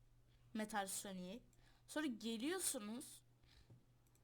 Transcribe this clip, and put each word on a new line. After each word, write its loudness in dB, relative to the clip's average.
Metal 2
Sonic'i. -4
Sonra 2
geliyorsunuz 0